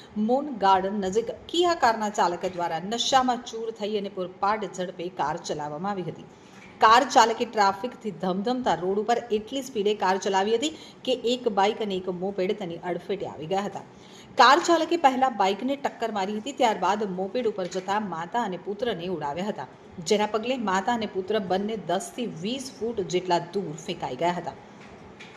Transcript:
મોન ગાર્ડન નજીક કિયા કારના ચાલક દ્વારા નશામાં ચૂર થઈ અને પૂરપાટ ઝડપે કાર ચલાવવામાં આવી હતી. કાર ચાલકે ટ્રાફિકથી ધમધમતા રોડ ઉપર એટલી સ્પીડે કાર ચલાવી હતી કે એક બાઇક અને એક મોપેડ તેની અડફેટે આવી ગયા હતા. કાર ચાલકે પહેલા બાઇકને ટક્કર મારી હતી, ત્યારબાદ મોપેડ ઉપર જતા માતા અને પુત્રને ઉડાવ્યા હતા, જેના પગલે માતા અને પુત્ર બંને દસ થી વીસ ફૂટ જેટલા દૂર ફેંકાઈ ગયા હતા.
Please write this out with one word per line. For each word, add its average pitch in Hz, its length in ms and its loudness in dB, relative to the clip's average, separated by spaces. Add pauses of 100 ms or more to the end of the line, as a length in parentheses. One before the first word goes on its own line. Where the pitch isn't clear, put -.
(220)
મોન 269 360 0
ગાર્ડન 190 480 4
નજીક 226 260 0 (140)
કિયા 339 360 2
કારના 220 380 2
ચાલક 180 320 0
દ્વારા 170 320 -4
નશામાં 240 640 2
ચૂર 226 180 -8 (140)
થઈ 208 160 -2
અને 196 160 -4
પૂરપાટ 196 580 -2
ઝડપે 180 480 -6
કાર 170 220 0
ચલાવવામાં 151 540 -6
આવી 165 180 -6
હતી. - 180 -16 (500)
કાર 233 200 10 (140)
ચાલકે 233 280 6
ટ્રાફિકથી 214 680 0 (100)
ધમધમતા 202 600 0
રોડ 190 180 0
ઉપર 226 160 2 (200)
એટલી 262 280 -4
સ્પીડે 208 280 0 (100)
કાર 185 160 4
ચલાવી 196 400 2
હતી 302 120 0 (320)
કે 254 140 0 (120)
એક 247 200 0 (100)
બાઇક 214 260 2
અને 202 120 -2
એક 185 180 -6
મોપેડ 190 460 -2
તેની 170 180 -8 (120)
અડફેટે 175 360 -4
આવી 135 240 -10
ગયા 190 160 0
હતા. - 160 -8 (560)
કાર 262 180 10 (120)
ચાલકે 330 340 4
પહેલા 262 320 4
બાઇકને 208 400 0
ટક્કર 220 420 -4
મારી 202 220 -2
હતી, 269 220 -8
ત્યારબાદ 208 520 2
મોપેડ 196 400 -2
ઉપર 185 160 -4
જતા 196 380 -2
માતા 180 420 -4
અને 185 160 -4
પુત્રને 196 520 -4
ઉડાવ્યા 151 340 -4
હતા, 135 180 -8 (400)
જેના 208 240 2
પગલે 233 260 -2 (120)
માતા 196 260 0
અને 220 180 -4
પુત્ર 196 280 -2 (100)
બંને 208 320 -2
દસ 175 320 -2
થી 233 120 -4 (120)
વીસ 247 320 -6
ફૂટ 220 360 -4
જેટલા 175 320 0 (100)
દૂર 170 340 -4
ફેંકાઈ 147 400 -6
ગયા 175 160 2
હતા. 147 180 -8 (800)